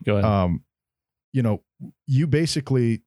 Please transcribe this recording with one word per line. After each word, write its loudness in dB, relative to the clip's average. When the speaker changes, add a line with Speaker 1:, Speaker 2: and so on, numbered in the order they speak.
Speaker 1:
go 0
ahead. 2
Speaker 2:
Um, 0
you 0
know, -2
you 2
basically 0